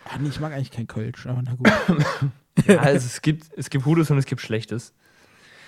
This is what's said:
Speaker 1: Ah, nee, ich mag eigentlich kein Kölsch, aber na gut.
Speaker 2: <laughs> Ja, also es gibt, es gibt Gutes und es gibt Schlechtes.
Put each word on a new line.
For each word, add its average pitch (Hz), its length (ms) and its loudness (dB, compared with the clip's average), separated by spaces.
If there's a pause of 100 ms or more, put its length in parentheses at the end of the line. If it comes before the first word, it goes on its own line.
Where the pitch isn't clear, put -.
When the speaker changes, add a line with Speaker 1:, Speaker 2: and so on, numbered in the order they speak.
Speaker 1:
Ah, - 140 -12
nee, 147 100 -2
ich 135 100 -6
mag 156 140 -6
eigentlich 135 180 -6
kein 113 160 -8
Kölsch, 113 400 -8
aber 127 160 -4
na 123 120 -6
gut. 123 120 2
Speaker 2:
<laughs> 151 680 2 (340)
Ja, 185 120 8
also 139 260 4
es - 160 -10
gibt, 156 240 -2 (100)
es 147 140 -10
gibt 135 160 -2
Gutes 156 260 4
und 143 60 4
es 135 80 2
gibt - 160 -6
Schlechtes. 110 520 -6 (760)